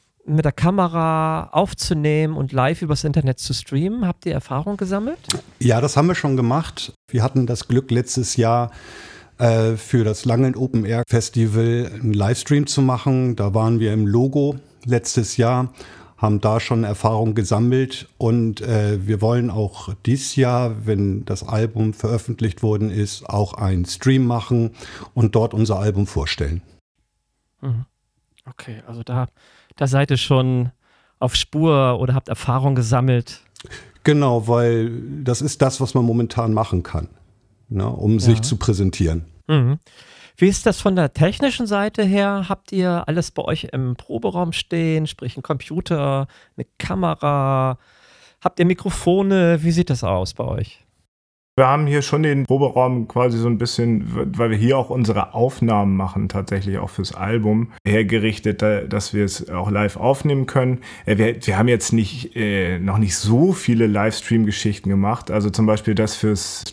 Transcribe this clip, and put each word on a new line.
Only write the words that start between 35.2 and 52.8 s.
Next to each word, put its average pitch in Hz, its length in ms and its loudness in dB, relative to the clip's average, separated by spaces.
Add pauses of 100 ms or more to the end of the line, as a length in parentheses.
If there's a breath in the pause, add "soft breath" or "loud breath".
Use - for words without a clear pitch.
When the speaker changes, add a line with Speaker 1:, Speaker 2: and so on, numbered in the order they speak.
Speaker 2:
das 120 180 0
ist 143 200 -4
das, 135 180 2
was 135 140 -2
man 123 120 4
momentan 113 480 0
machen 107 300 0
kann, 82 240 -6 (600)
ne, 98 180 -2
um 107 320 0
sich 113 180 4
Speaker 1:
Ja. 110 60 -2
Speaker 2:
zu 120 140 -2
präsentieren. 90 680 0 (220)
Speaker 1:
Mhm. 139 300 2 (600 loud breath)
Wie 180 100 4
ist 196 180 0
das 202 160 2
von 190 140 0
der 160 180 2
technischen 226 540 0
Seite 208 360 -2
her? 202 460 0
Habt - 220 -8
ihr 180 360 0
alles 165 220 -2
bei - 140 -6
euch - 300 -4
im 127 220 -2
Proberaum 180 580 -4
stehen, 160 520 -2
sprich - 320 -10
ein 135 60 -10
Computer, 139 840 -4 (300 soft breath)
eine - 80 -8 (140)
Kamera? 143 960 0 (640 soft breath)
Habt - 160 -2
ihr 175 60 4
Mikrofone? 180 960 2
Wie 170 100 2
sieht 170 200 0
das 123 120 -2
aus 95 300 -2
bei 120 120 -6
euch? - 340 -6 (800)
Speaker 3:
Wir 131 100 6
haben 147 180 2
hier 143 160 2
schon 147 220 0
den 139 220 2
Proberaum 127 640 0